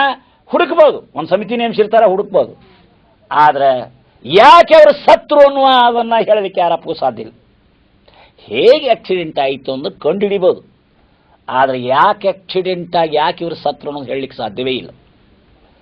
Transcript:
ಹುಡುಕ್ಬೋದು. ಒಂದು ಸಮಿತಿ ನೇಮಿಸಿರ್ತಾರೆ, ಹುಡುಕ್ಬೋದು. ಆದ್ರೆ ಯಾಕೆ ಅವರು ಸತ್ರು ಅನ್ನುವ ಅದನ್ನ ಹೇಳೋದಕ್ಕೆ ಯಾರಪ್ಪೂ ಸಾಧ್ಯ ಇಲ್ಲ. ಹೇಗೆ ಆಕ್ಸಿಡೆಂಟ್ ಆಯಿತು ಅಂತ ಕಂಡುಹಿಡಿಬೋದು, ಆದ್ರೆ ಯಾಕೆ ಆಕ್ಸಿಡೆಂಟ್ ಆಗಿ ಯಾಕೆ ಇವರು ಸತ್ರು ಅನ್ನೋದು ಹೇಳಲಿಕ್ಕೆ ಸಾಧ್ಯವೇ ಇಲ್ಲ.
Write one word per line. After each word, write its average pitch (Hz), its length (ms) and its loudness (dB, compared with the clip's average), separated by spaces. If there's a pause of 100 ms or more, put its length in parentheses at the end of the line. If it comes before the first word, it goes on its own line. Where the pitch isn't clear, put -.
(460)
ಹುಡುಕ್ಬೋದು. 277 680 0
ಒಂದು 147 140 -8
ಸಮಿತಿ 214 280 -4
ನೇಮಿಸಿರ್ತಾರೆ, 220 480 0
ಹುಡುಕ್ಬೋದು. 185 500 -2 (760)
ಆದ್ರೆ 135 600 0 (320)
ಯಾಕೆ 294 500 6
ಅವರು 302 180 8
ಸತ್ರು 302 460 2
ಅನ್ನುವ 277 260 4
ಅದನ್ನ 240 560 0
ಹೇಳೋದಕ್ಕೆ 196 400 -2
ಯಾರಪ್ಪೂ 165 320 -4
ಸಾಧ್ಯ 117 280 -6
ಇಲ್ಲ. 110 120 -18 (1040)
ಹೇಗೆ 240 520 0
ಆಕ್ಸಿಡೆಂಟ್ 175 500 -4
ಆಯಿತು 135 340 -6
ಅಂತ 135 140 -10
ಕಂಡುಹಿಡಿಬೋದು, 190 720 -2 (880)
ಆದ್ರೆ 127 340 -2
ಯಾಕೆ 185 440 -2
ಆಕ್ಸಿಡೆಂಟ್ 180 680 -8
ಆಗಿ 160 220 -2
ಯಾಕೆ 170 280 -4
ಇವರು 156 100 -10
ಸತ್ರು 147 340 -10
ಅನ್ನೋದು 143 180 -12
ಹೇಳಲಿಕ್ಕೆ 131 300 -10
ಸಾಧ್ಯವೇ 120 340 -8
ಇಲ್ಲ. 95 180 -10 (920)